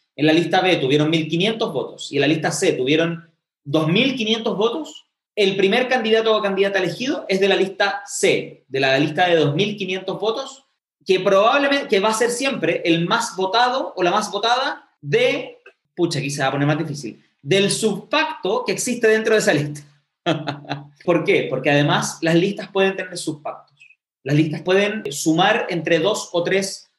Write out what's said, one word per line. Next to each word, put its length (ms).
en 120
la 60
lista 280
B 160
tuvieron 340
mil 180
quinientos 440
votos 400
y 40
en 40
la 80
lista 240
C 220
tuvieron 540
dos 240
mil 260
quinientos 420
votos, 500
el 220
primer 320
candidato 480
o 40
candidata 380
elegido 500
es 120
de 80
la 80
lista 500
C, 640
de 120
la 180
lista 280
de 80
dos 220
mil 200
quinientos 440
votos, 460
que 140
probablemente, 720
que 120
va 100
a 40
ser 160
siempre 540
el 240
más 260
votado 640
o 80
la 80
más 180
votada 580
de, 580
pucha, 240
aquí 100
se 120
va 60
a 40
poner 140
más 120
difícil, 440
del 300
subpacto 920
que 80
existe 360
dentro 260
de 60
esa 120
lista. 300
<laughs> 680
¿Por 200
qué? 260
Porque 200
además 520
las 140
listas 320
pueden 260
tener 240
subpactos. 480
Las 120
listas 240
pueden 500
sumar 600
entre 300
dos 320
o 100
tres 560